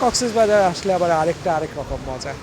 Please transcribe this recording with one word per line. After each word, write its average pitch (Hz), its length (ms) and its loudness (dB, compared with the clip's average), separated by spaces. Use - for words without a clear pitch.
কক্সবাজার 220 600 2
আসলে 190 220 -4
আবার 175 160 2
আরেকটা 160 460 0
আরেক 156 240 -4
রকম 131 280 -6
মজা। 131 240 -8